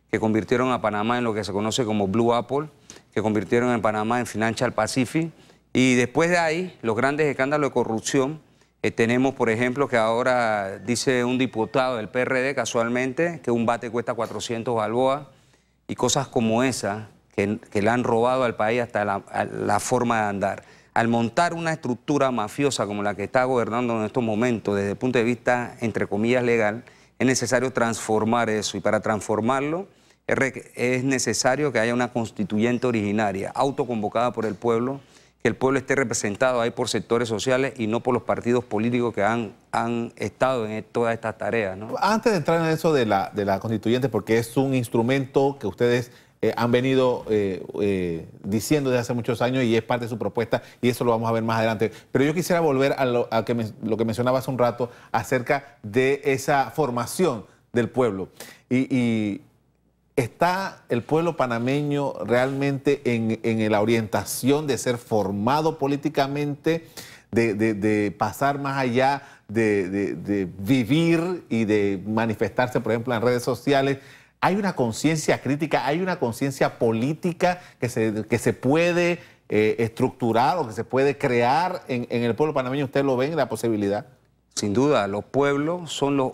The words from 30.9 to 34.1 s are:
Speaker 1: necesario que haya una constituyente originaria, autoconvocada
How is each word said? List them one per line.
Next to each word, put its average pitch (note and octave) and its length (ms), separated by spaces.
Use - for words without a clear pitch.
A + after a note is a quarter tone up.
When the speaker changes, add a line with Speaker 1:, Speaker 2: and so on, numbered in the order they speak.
Speaker 1:
necesario C3 680
que A#2 80
haya A#2 140
una B2 200
constituyente A2+ 720
originaria, G#2 640
autoconvocada A#2+ 840